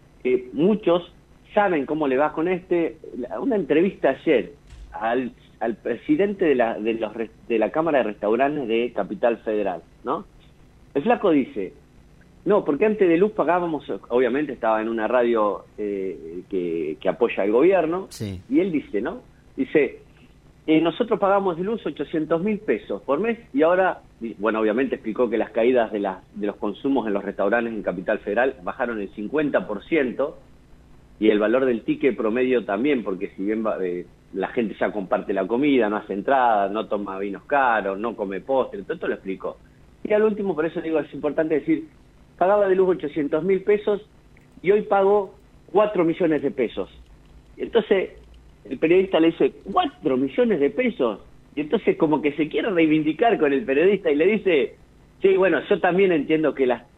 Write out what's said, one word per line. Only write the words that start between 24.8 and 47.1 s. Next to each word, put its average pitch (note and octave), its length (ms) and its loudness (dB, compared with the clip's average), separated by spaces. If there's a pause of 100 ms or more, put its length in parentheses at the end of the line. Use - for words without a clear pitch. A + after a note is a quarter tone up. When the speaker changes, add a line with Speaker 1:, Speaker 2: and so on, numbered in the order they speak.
Speaker 1:
explicó A2+ 340 -2
que A2+ 80 -2
las G#2 140 -2
caídas A#2 420 2
de G#2+ 80 -2
la, F#2+ 220 -4 (120)
de G#2 120 -6
los G2+ 100 -4
consumos A2+ 500 -2
en G#2+ 60 -2
los G2 120 -2
restaurantes G#2+ 500 -2
en G#2 80 -8
Capital F#2 380 -4
Federal A#2+ 420 -2
bajaron A2+ 380 -6
el G2 100 -8
cincuenta A#2+ 560 -2
por G2+ 180 -8
ciento, C#3+ 540 -2 (840)
y G#2+ 100 4
el G#2 80 4
valor A2+ 280 2
del A#2 160 0
ticket C#3 340 0
promedio A#2+ 480 0
también, A2+ 400 0
porque F#2+ 320 -6
si G2 80 -8
bien A2 220 -2
va, F2+ 180 -2
eh, F2 220 -6 (280)
la F#2 140 -4
gente A2+ 300 -4
ya G2+ 140 -2
comparte G2+ 400 -4
la F#2+ 140 -2
comida, B2 420 2
no G#2 80 -2
hace G2+ 160 -6
entrada, G#2+ 560 2
no G#2 180 -4
toma G2 320 -6
vinos G2 260 -8
caros, A2 540 0
no A2 180 -6
come G2 240 -6
postre, A2+ 420 -2
todo D3+ 120 -8
esto E3+ 140 -8
lo A#2 60 -2
explicó. F#2 420 -10 (480)
Y - 80 -2
al G#3+ 120 4
último, G3+ 300 0
por D3+ 120 -2
eso E3 160 -6
digo, D#3+ 180 -2
es C#3+ 140 -8
importante D3+ 460 -2
decir, D#3+ 280 -2 (480)
"Pagaba G3+ 320 4
de F#3+ 80 4
luz F#3 200 4
ochocientos D3+ 480 -2
mil F#3+ 180 2
pesos G#3 400 0 (580)
y F3 120 2
hoy G#3 100 4
pago G3 520 2 (380)
cuatro G#3 320 4
millones D#3+ 380 2
de C#3 80 0
pesos". G2+ 400 -4 (640)